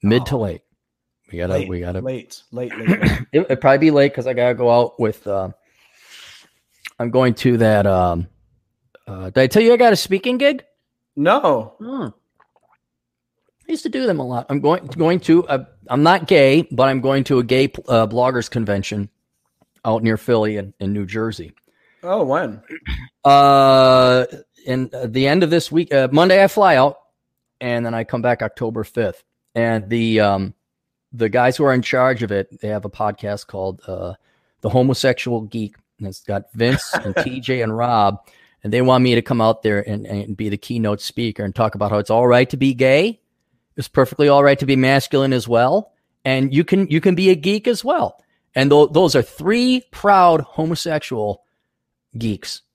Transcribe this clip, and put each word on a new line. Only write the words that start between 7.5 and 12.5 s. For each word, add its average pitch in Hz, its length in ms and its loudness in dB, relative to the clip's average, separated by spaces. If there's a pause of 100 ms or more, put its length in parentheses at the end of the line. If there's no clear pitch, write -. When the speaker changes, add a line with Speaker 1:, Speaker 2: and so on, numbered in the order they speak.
Speaker 1:
that, 107 280 2
um, 90 400 0 (800)
uh, 95 240 -14
did 113 80 -2
I 131 80 4
tell 208 160 2
you 226 100 6
I 240 40 6
got 233 160 4
a 190 40 2
speaking 196 420 -4
gig? 285 260 0 (500)
Speaker 2:
No. 151 640 0
Speaker 1:
Hmm. 233 280 -10 (1600)